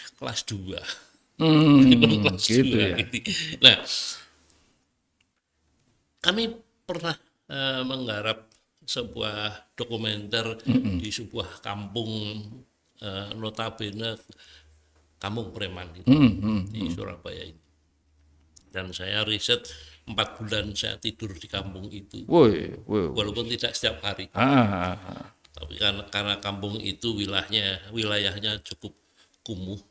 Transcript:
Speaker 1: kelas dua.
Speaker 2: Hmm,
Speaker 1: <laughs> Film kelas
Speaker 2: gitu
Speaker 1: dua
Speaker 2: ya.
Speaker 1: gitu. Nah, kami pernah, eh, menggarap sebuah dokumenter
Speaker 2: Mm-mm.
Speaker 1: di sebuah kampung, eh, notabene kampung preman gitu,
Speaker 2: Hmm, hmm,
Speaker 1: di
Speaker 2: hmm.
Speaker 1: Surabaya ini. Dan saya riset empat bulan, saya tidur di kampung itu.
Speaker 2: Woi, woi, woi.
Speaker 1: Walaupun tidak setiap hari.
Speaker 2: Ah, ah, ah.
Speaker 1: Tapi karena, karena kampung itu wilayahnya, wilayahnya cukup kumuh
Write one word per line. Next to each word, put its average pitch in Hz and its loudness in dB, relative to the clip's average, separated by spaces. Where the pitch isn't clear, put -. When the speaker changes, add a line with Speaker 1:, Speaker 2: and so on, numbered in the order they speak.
Speaker 1:
kelas 123 -6
dua. 95 -8
Speaker 2:
Hmm, 151 10
Speaker 1:
<laughs> 131 12
Film 117 10
kelas 92 2
Speaker 2:
gitu 127 4
Speaker 1:
dua 107 4
Speaker 2:
ya. 87 0
Speaker 1:
gitu. 107 -4
Nah, 123 8
kami 220 0
pernah, 170 -4
eh, 135 -2
menggarap 113 -4
sebuah 107 -6
dokumenter 110 -4
Speaker 2:
Mm-mm. 104 2
Speaker 1:
di 104 -4
sebuah 110 -8
kampung, 104 -6
eh, 101 -10
notabene 110 -8
kampung 104 -6
preman 90 -10
gitu, 92 -4
Speaker 2:
Hmm, 135 8
hmm, 104 -2
Speaker 1:
di 107 -8
Speaker 2:
hmm. 82 -4
Speaker 1:
Surabaya 92 -10
ini. - -20
Dan 92 -10
saya 98 -4
riset 104 -2
empat 107 -4
bulan, 107 -4
saya 107 -4
tidur 107 -8
di 82 -16
kampung 98 -8
itu. 104 -14
Speaker 2:
Woi, 110 4
woi, 101 -2
woi. 69 -4
Speaker 1:
Walaupun 104 -4
tidak 117 -6
setiap - -4
hari. 98 -8
Speaker 2:
Ah, 104 0
ah, 101 -8
ah. 92 -14
Speaker 1:
Tapi - -14
karena, 101 -2
karena 101 -4
kampung 101 -6
itu 104 -4
wilayahnya, 98 -4
wilayahnya 104 -2
cukup - -14
kumuh 95 -8